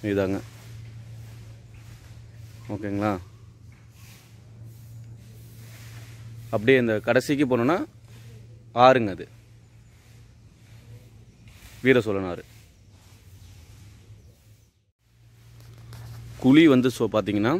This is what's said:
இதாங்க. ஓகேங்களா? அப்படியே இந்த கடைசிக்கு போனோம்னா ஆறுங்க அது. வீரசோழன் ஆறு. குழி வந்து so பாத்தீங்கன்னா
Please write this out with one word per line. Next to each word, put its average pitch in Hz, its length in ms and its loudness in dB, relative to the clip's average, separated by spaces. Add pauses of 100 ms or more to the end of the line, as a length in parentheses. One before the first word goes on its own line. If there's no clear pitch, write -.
(100)
இதாங்க. 98 280 0 (2250)
ஓகேங்களா? 101 360 -2 (3500)
அப்படியே 120 280 6
இந்த 113 120 2 (120)
கடைசிக்கு 135 400 2
போனோம்னா 127 300 2 (1000)
ஆறுங்க 120 420 6
அது. - 100 -14 (2500)
வீரசோழன் 107 480 2
ஆறு. 85 140 -12 (4000)
குழி 139 300 8
வந்து 127 240 4
so 117 180 -2
பாத்தீங்கன்னா 104 460 0